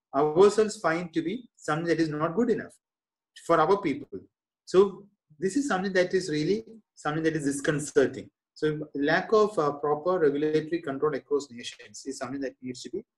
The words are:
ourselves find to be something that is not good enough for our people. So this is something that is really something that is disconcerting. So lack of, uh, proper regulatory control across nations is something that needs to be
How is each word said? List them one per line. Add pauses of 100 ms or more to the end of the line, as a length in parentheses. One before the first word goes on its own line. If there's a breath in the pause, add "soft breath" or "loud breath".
(160)
ourselves
find
to
be
something
that
is
not
good
enough (720)
for
our
people. (580)
So (340)
this
is
something
that
is
really (300)
something
that
is
disconcerting. (260)
So (160)
lack
of,
uh,
proper
regulatory
control
across
nations
is
something
that
needs
to
be (120)